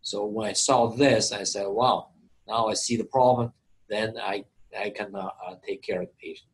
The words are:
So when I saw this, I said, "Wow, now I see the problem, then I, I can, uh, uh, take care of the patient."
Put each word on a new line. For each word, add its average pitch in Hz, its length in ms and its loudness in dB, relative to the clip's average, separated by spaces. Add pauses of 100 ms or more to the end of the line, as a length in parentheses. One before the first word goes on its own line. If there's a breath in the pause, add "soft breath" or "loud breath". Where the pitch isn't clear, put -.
So 104 240 -6
when 107 240 -4
I 104 60 -6
saw 123 340 4
this, 120 440 4
I 101 120 -6
said, 101 220 -4
"Wow, 104 420 2 (400)
now 113 200 0
I 113 60 0
see 117 220 -2
the 113 80 -2
problem, 123 480 4 (380)
then 110 280 -2
I, 101 260 -6 (340)
I 101 120 -4
can, 101 240 -10
uh, 95 140 -6 (180)
uh, 92 100 -12 (100)
take 98 160 -8
care 92 180 -4
of 87 80 -8
the - 60 -20 (140)
patient." - 260 -16